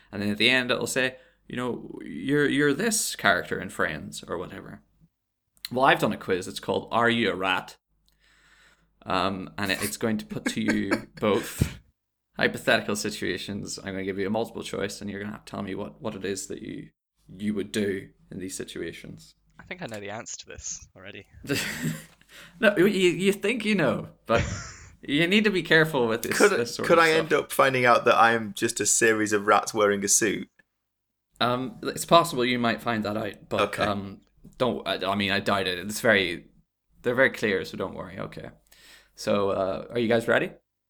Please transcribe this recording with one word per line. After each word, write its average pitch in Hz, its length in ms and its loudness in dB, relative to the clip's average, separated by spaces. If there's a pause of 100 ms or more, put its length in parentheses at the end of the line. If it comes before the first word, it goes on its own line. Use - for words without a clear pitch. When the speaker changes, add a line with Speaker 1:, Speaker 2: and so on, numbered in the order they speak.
Speaker 1:
And 101 120 -8
then 104 80 -2
at 104 80 -2
the 113 120 4
end, 127 220 2
it'll 120 160 -2
say, 127 300 -2 (280)
you - 120 -10
know, - 480 -8
"You're, 135 420 0
you're 139 260 2
this 214 440 -2
character 92 420 0
in 92 80 -8
Friends," - 580 -6
or 87 120 -6
whatever. 95 440 -14 (920)
Well, 127 100 2
I've 165 160 6
done 113 140 0
a - 40 -8
quiz. 92 300 -4
It's - 140 -12
called 98 280 -4
Are 117 200 2
You 113 220 0
a 87 40 -4
Rat? 92 400 -2 (1300)
Um, 95 520 -2
and 98 160 -2
it, - 100 -4
it's 104 140 -6
going 110 220 0
to - 60 -12
put - 200 -8
to - 160 -2
you 104 300 0 (200)
Speaker 2:
<laughs> - 80 -18
Speaker 1:
both - 600 0 (580)
hypothetical 113 580 0
situations. 98 840 -6
I'm 98 160 -10
gonna 95 120 -6
give 95 140 -4
you 95 80 0
a 104 40 0
multiple 110 320 -4
choice, 98 380 -6
and 101 80 -8
you're 101 100 -8
gonna 107 140 -10
have - 120 -16
to - 60 -18
tell 104 120 -8
me 95 120 -8
what, 104 260 -10
what 107 140 -8
it 95 100 -12
is 98 220 -4
that - 140 -10
you, 95 280 -12 (480)
you 104 180 -2
would 98 180 -4
do 101 340 -2 (240)
in - 80 -12
these 95 160 -8
situations. - 800 -12 (240)
Speaker 3:
I - 40 -20
think 180 180 -14
I 175 60 -10
know 110 120 -10
the 101 100 -12
answer 110 280 -12
to - 100 -16
this - 480 -14
already. 101 300 -18 (200)
Speaker 1:
<laughs> 143 100 -4 (1040)
No, 208 180 2
you, 175 80 6
you 190 480 4
think 208 320 -2
you 214 80 2
know, 143 360 0 (180)
but 113 160 2 (320)
Speaker 2:
<laughs> - 260 -20
Speaker 1:
you 147 240 0
need 208 200 6
to 214 40 4
be 185 140 0
careful 156 440 4
with 113 140 0
this, - 160 -2
Speaker 2:
Could, 196 140 8
Speaker 1:
this 120 240 -2
sort - 120 -4
Speaker 2:
could 165 120 8
Speaker 1:
of 165 40 8
Speaker 2:
I 160 60 6
Speaker 1:
stuff. 160 140 4
Speaker 2:
end 156 100 -2
up - 180 0
finding 131 340 4
out 117 200 6
that 110 160 8
I'm 113 320 4
just - 260 -2
a 104 60 0
series 110 480 4
of 101 140 2
rats 104 260 4
wearing 101 320 2
a - 20 -2
suit? 95 400 2 (920)
Speaker 1:
Um, 123 400 -2
it's - 240 -6
possible 160 400 4
you 123 140 0
might 117 240 0
find 113 200 -2
that 104 140 -4
out, 107 160 -6 (160)
but, 107 120 0
Speaker 2:
Okay. 98 220 0
Speaker 1:
um, 98 380 -4 (380)
don't. 117 280 -2
I, 92 160 -4
I 98 120 0
mean, 101 160 0
I 101 80 2
doubt 101 260 0
it. 87 140 -4
It's 104 220 -8
very, 98 440 4 (560)
they're 123 140 0
very 127 160 6
clear, 98 340 -2
so - 120 -12
don't 90 180 -6
worry. 92 240 -12
Okay. - 300 -10 (680)
So, 101 340 0
uh, 95 400 -2
are 120 100 -4
you 113 80 0
guys 113 200 2
ready? 120 240 2 (380)